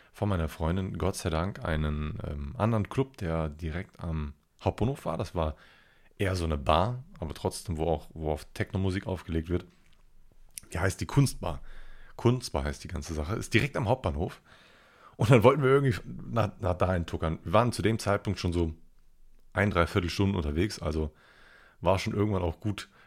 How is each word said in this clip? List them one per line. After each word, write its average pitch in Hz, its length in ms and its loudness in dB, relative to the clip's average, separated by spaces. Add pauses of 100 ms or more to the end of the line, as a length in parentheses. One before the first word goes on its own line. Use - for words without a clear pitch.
(140)
von 104 160 -2
meiner 85 180 0
Freundin, 92 500 -2
Gott 92 200 -2
sei - 120 -4
Dank, 82 360 -2
einen, 76 600 -2
ähm, 73 320 -8
anderen 107 300 2
Club, 135 300 -2
der 82 320 -2
direkt 80 500 -8
am 78 320 -4 (320)
Hauptbahnhof 117 400 0
war. 80 140 -4
Das - 180 -6
war 78 220 0 (600)
eher 92 200 0
so 85 80 0
eine 80 120 0
Bar, 85 460 2 (160)
aber 78 140 -6
trotzdem, - 420 -4
wo 78 120 0
auch, 78 260 0
wo 78 180 -2
auf 73 220 -4
Techno-Musik 95 540 -2
aufgelegt 82 420 -4
wird. 87 160 0 (1080)
Die - 80 -4
heißt 95 220 0
die - 40 -2
Kunstbar. 90 540 0 (560)
Kunstbar 120 480 0
heißt 73 220 -4
die - 20 -10
ganze 78 260 -6
Sache. 76 220 -4
Ist - 180 -6
direkt 117 220 2
am 101 140 0
Hauptbahnhof. 87 520 -2 (760)
Und 104 140 4
dann 120 120 10
wollten 139 180 8
wir 131 80 4
irgendwie 139 300 4 (320)
nach, 107 200 0 (100)
nach 90 140 0
dahin 90 300 2
tuckern. 80 380 -2
Wir 85 80 -6
waren 113 220 4
zu - 80 -4
dem 107 180 2
Zeitpunkt 101 400 0
schon 87 140 -2
so 85 200 0 (760)
ein, 98 180 2
dreiviertel 87 400 2
Stunden 98 260 2
unterwegs. 82 440 0
Also 78 340 -2 (680)
war 92 180 4
schon 110 140 -2
irgendwann 101 280 0
auch 85 200 -2
gut, - 260 -4 (200)